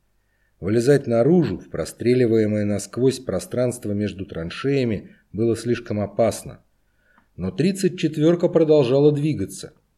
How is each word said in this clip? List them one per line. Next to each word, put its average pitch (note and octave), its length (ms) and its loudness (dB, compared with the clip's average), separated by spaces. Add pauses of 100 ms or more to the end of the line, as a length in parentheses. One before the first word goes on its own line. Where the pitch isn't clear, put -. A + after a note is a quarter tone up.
(580)
Вылезать A#2+ 480 2
наружу, A#2 520 2
в - 120 -20
простреливаемое A2 920 0
насквозь A2 560 -2
пространство A#2 720 -4
между G2+ 340 -4
траншеями, C#3 880 -4 (180)
было A2+ 240 0
слишком A2+ 440 -4
опасно. - 580 -2 (800)
Но F#2 160 -6
тридцать F#3 480 -2
четверка E3 480 2
продолжала D3+ 640 4
двигаться. C#3 640 -4 (240)